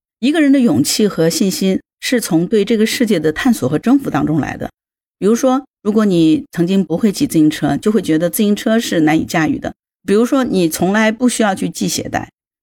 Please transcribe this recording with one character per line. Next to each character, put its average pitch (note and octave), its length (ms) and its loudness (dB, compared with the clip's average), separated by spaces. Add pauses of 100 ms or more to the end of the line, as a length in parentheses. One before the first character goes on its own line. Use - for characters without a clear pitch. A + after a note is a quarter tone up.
(180)
一 B3 140 0
个 E4 100 2
人 C#4 100 4
的 C#4+ 80 4
勇 B3+ 220 2
气 A3 240 0
和 E3+ 240 0
信 F#3+ 200 0
心 F#3+ 300 -2 (200)
是 B3 200 -2
从 E3+ 260 0
对 G3+ 180 2
这 A3+ 120 0
个 G#3+ 80 2
世 A3 220 0
界 G#3 120 2
的 D#3 140 -2
探 A#3 220 0
索 - 120 -4
和 D3+ 120 0
征 C4+ 200 2
服 - 120 -8
当 - 160 -2
中 D3+ 140 0
来 - 160 -4
的。 - 120 -8 (500)
比 F3+ 80 -2
如 A3 80 4
说， C4 300 0 (180)
如 G#3 100 -2
果 A3 120 2
你 D#3+ 460 2
曾 E3+ 160 -2
经 G3 180 2
不 E3 140 -4
会 G3+ 140 0
骑 D3 140 -4
自 - 80 -4
行 D#3 140 4
车， C#3+ 280 -2
就 G#3 160 -2
会 F#3+ 100 0
觉 D#3 160 0
得 E3+ 100 0
自 G#3+ 140 -4
行 G#3 120 2
车 A3+ 240 0
是 G3 240 -2
难 D#3 160 2
以 - 60 -2
驾 D#3+ 220 -2
驭 - 120 -2
的。 - 140 -10 (320)
比 G3 80 -2
如 A3+ 140 4
说， C4+ 160 0
你 F#3 260 0
从 F3+ 240 -2
来 A3 200 2
不 B3 160 0
需 A3+ 160 -2
要 G3 100 0
去 F#3 180 -4
系 G3+ 140 -6
鞋 - 240 -6
带， - 180 -6 (340)